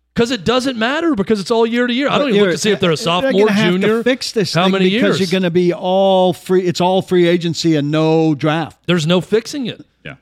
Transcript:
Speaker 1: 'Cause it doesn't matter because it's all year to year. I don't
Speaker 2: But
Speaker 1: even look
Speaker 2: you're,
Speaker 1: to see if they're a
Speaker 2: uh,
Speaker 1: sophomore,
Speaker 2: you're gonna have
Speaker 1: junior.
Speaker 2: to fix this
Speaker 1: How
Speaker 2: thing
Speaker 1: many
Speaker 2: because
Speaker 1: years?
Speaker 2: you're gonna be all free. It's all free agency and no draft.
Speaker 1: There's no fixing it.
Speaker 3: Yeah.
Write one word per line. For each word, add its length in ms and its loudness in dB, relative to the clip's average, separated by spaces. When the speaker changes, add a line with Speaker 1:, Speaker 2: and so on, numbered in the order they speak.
Speaker 1:
'Cause 160 0
it 120 -4
doesn't 360 0
matter 340 0
because 260 0
it's 120 -8
all 160 2
year 180 0
to 80 -2
year. 160 -2
I 80 0
don't 40 2
Speaker 2:
But 80 0
Speaker 1:
even 100 2
look 80 4
Speaker 2:
you're, 60 0
Speaker 1:
to 40 -2
see 140 0
if 80 -2
they're 100 0
a 40 2
Speaker 2:
uh, 20 0
Speaker 1:
sophomore, 380 -2
Speaker 2:
you're 160 4
gonna 100 0
have 140 2
Speaker 1:
junior. 260 0
Speaker 2:
to 40 -4
fix 280 -2
this 240 -2
Speaker 1:
How 80 2
Speaker 2:
thing 80 2
Speaker 1:
many 180 2
Speaker 2:
because 300 0
Speaker 1:
years? 120 -2
Speaker 2:
you're 80 0
gonna 120 0
be 200 2
all 640 2
free. 320 0
It's 160 -2
all 220 2
free 240 2
agency 480 0
and 160 -2
no 420 2
draft. 540 -4
Speaker 1:
There's 180 0
no 160 2
fixing 460 -4
it. 180 -12
Speaker 3:
Yeah. 180 -16